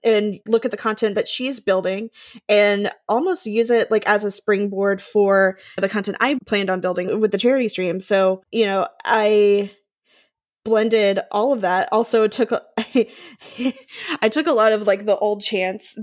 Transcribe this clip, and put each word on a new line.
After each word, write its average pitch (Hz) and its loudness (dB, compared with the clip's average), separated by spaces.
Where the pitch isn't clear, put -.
and 214 0
look 226 2
at 233 -4
the 208 -6
content 214 -2
that 233 -2
she's 254 -6
building 190 -2
and 202 2
almost 311 0
use 226 0
it, 233 2
like, 214 0
as 208 0
a 202 -4
springboard 196 -2
for 196 2
the 190 -2
content 202 -4
I 254 2
planned 196 -2
on 185 -2
building 180 -2
with 214 2
the 202 -2
charity 247 2
stream. 185 -4
So, 190 0
you 220 2
know, 196 -2
I 208 2
blended 214 2
all 226 0
of 240 -2
that. 185 0
Also 220 2
took 214 -2
a, - -2
<laughs> - -20
I, 220 0
I 226 0
took 311 0
a 320 2
lot 220 4
of, 214 0
like, 196 0
the 208 2
old 208 -2
chants 190 -4